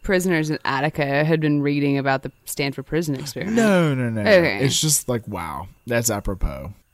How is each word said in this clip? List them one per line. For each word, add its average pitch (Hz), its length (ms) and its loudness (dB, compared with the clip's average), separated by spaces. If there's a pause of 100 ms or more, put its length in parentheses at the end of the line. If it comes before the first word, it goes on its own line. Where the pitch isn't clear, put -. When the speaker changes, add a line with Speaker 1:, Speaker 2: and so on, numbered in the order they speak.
Speaker 1:
prisoners 175 480 0
in 156 140 -2
Attica 139 600 0
had 160 160 2
been 147 220 2
reading 143 360 0
about 135 240 0
the 135 100 -10 (140)
Stanford 139 400 -4
prison 151 280 -2
experiment. 143 420 -6
Speaker 2:
No, 185 380 4
no, 123 160 0
no. 110 120 -2
Speaker 1:
Okay. 143 420 4
Speaker 2:
It's 131 160 0
just 151 280 0
like, 117 200 -4
wow, 85 400 -8 (180)
that's 117 240 0
apropos. 95 640 -4 (200)